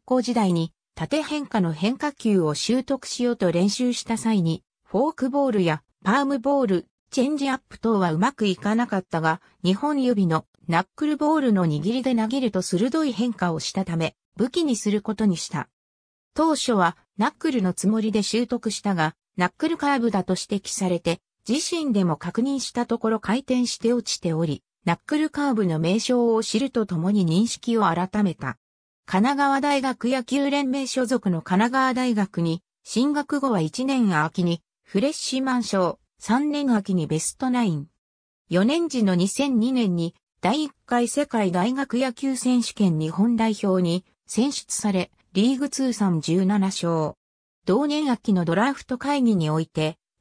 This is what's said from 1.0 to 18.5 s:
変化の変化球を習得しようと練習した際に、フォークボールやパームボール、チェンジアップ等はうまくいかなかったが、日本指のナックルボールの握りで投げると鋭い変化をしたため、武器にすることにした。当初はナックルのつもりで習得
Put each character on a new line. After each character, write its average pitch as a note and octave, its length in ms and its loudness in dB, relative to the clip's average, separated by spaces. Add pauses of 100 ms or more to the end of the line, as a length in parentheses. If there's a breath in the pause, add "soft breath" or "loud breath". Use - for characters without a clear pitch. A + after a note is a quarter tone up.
変 D4 220 -6
化 A#3 140 -2
の E3 140 0
変 G3+ 240 -2
化 D4 160 -4
球 G#3 260 2
を D#3 140 2
習 B3 300 -2
得 C4+ 220 -4
し - 180 -6
よ A#3+ 80 2
う A#3+ 40 -2
と F3+ 160 0
練 F3+ 180 2
習 B3 240 0
し - 100 -8
た A3+ 140 -4
際 A3 240 0
に、 E3 220 -2 (220)
フ B3 220 0
ォ D#4 40 -2
ー - 20 -4
ク B3+ 160 -2
ボ C#4 180 2
ー B3+ 40 0
ル G3+ 120 2
や D#3 200 0 (200)
パ B3 180 2
ー C#4 40 0
ム C#4 140 -2
ボ C#4 240 2
ー A#3 40 2
ル、 F#3 200 0 (220)
チ B3 140 0
ェ C#4 60 0
ン D4+ 80 -2
ジ C#4 120 -2
ア C4 60 -2
ッ - 120 -6
プ - 120 -20
等 A3 200 2
は F3 140 2
う D#3+ 60 0
ま A#3+ 120 2
く - 140 -4
い F#3 100 2
か G#3 200 -2
な A#3+ 120 0
か G3 120 -2
っ F#3 40 -4
た - 160 -4
が、 D#3+ 220 0 (220 soft breath)
日 F3+ 100 4
本 C#4+ 300 0
指 G#3 240 2
の D#3+ 180 0 (220)
ナ E3+ 160 2
ッ - 120 -20
ク D4+ 120 -2
ル D4+ 100 0
ボ D4+ 200 2
ー D4+ 40 0
ル A#3+ 120 2
の F#3 120 4
握 D3+ 160 0 (100)
り B3 120 -2
で B3+ 120 0
投 A3 120 0
げ C4 140 -2
る A#3 100 0
と F#3 100 -2
鋭 A#3+ 420 0
い C#4+ 80 0
変 A3+ 220 -2
化 F3 200 -2
を D#3+ 60 -4
し - 140 -8
た F#3+ 120 -2
た E3+ 120 -4
め、 D#3+ 180 -2 (220)
武 A#3 120 0
器 E4+ 140 -2
に C4+ 120 0
す G#3 140 -4
る G#3 120 0
こ G#3+ 140 -6
と A3 100 0
に F#3 100 2
し - 140 -8
た。 - 180 -6 (680)
当 D#4 200 2
初 B3+ 180 0
は F3 220 2 (220 soft breath)
ナ A3+ 120 2
ッ - 20 -8
ク - 200 -2
ル B3 100 0
の F3+ 120 0
つ - 140 -2
も A3 120 2
り G#3+ 120 -2
で G#3 120 2
習 A#3 240 -2
得 A#3 240 -4